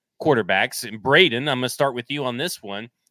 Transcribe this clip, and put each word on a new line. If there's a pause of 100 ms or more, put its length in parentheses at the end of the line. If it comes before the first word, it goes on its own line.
(220)
quarterbacks.
And
Braden,
I'm
gonna
start
with
you
on
this
one (220)